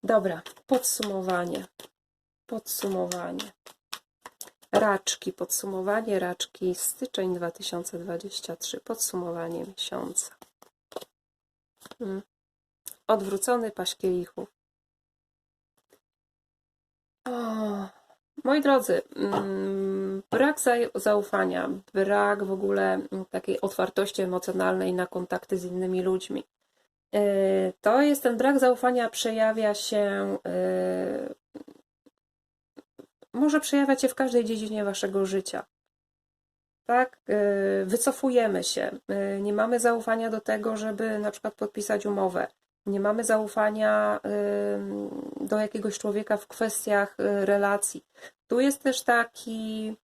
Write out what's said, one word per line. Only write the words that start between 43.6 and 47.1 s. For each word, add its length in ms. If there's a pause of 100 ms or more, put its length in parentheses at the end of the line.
ym, 340 (320)
do 180
jakiegoś 400
człowieka 380
w 100
kwestiach, 720